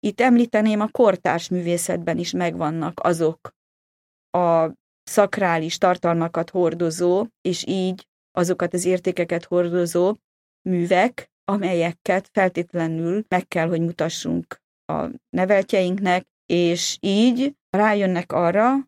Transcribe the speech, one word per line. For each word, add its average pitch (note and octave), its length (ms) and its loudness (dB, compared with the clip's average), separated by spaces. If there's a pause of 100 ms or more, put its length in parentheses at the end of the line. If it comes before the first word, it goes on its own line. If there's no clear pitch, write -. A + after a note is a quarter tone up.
Itt G#3 160 -2
említeném, A#3 600 4
a G#3+ 80 0
kortárs F#3 600 2
művészetben E3+ 680 -2
is E3+ 140 -6
megvannak E3 680 -4
azok E3 480 -2 (800)
a E3+ 400 2 (320)
szakrális F3 760 0
tartalmakat E3+ 720 0
hordozó, F3 760 0 (140)
és - 260 -4
így F#3 420 -4 (220)
azokat F3 440 -2
az F3+ 100 -2
értékeket F3+ 600 -2
hordozó F3 720 0 (520)
művek, F#3 600 0 (140)
amelyeket F#3 880 -2
feltétlenül E3+ 960 -2
meg F3+ 200 -2
kell, E3 200 -2
hogy E3 120 0
mutassunk E3 800 -4 (320)
a - 160 -2 (220)
neveltjeinknek, F#3 960 0 (200)
és F3 540 0
így A#3+ 560 2 (140)
rájönnek G3 640 0
arra F#3 400 2 (160)